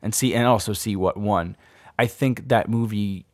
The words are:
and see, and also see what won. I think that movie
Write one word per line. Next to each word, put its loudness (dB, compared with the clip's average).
and -4
see, 0
and 2
also 2
see -4
what 0
won. -2
I 4
think -2
that 2
movie -2